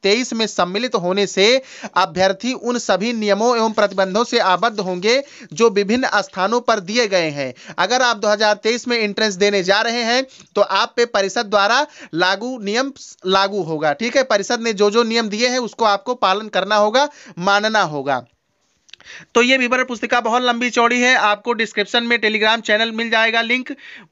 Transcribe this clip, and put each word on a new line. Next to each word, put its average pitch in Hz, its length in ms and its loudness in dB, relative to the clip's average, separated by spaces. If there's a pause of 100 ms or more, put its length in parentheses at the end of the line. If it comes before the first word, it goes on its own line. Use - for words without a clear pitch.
तेईस 226 300 0
में 226 140 -2
सम्मिलित 208 500 -2
होने 190 300 0
से 185 200 2 (500)
अभ्यर्थी 190 560 0
उन 240 260 -4
सभी 214 360 -2
नियमों 214 420 0
एवं 220 160 0
प्रतिबंधों 196 520 0
से 233 140 -2
आबद्ध 196 420 2
होंगे 190 420 0 (300)
जो 202 180 4
विभिन्न 208 380 0 (140)
स्थानों 190 400 -2
पर 226 200 0
दिए 220 260 -2
गए 180 220 0
हैं। 139 220 -6 (260)
अगर 233 240 0
आप 233 140 2
दो 208 120 -2
हज़ार 208 280 2
तेईस 226 320 -2
में 240 100 0
एंट्रेंस 214 380 -2
देने 202 260 2
जा 190 200 2
रहे 233 220 -2
हैं 240 180 0 (340)
तो 202 60 2
आप 196 340 0
पे 240 100 2
परिषद 208 420 -2
द्वारा 214 380 2 (300)
लागू 196 440 0
नियम 226 320 -2 (340)
लागू 196 360 0
होगा। 156 320 -2
ठीक 226 220 -4
है, 269 80 4
परिषद 226 360 -2
ने 226 140 -2
जो 208 160 2
जो 226 140 2
नियम 226 240 -2
दिए 214 200 -2
हैं 254 120 -2
उसको 226 260 -4
आपको 202 300 0
पालन 208 320 0
करना 196 280 -2
होगा, 220 320 2 (320)
मानना 202 440 2
होगा। 139 400 -4 (1120)
तो 233 80 4
ये 254 160 4
विवरण 254 260 0
पुस्तिका 240 360 -2
बहुत 233 220 0
लंबी 240 280 0
चौड़ी 240 300 2
है, 247 160 4
आपको 208 380 0
डिस्क्रिप्शन 220 500 -2
में 233 140 0
Telegram 220 440 2
चैनल 226 300 0
मिल 226 180 -4
जाएगा 226 320 2
लिंक, 247 320 -4 (380)